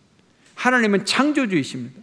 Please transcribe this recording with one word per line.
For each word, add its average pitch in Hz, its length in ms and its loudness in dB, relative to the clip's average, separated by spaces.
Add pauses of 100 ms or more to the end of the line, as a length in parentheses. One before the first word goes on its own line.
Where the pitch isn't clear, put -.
(560)
하나님은 220 500 2
창조주이십니다. 190 960 -2